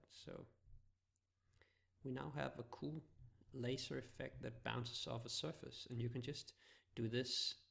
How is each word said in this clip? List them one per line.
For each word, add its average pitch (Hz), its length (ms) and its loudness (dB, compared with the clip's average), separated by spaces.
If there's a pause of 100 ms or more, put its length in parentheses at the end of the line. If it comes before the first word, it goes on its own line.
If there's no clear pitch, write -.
(120)
So - 340 -8 (1600)
we 135 80 0
now 139 240 0
have 135 240 2
a 123 100 -2
cool 151 320 -2 (520)
laser 131 440 2
effect 127 460 -4
that 117 200 -4
bounces 117 460 0
off 120 160 0
a 120 40 -4
surface, - 600 -2
and 120 100 0
you 120 100 4
can 123 120 0
just 139 320 -4 (420)
do 117 140 4
this 123 460 4 (160)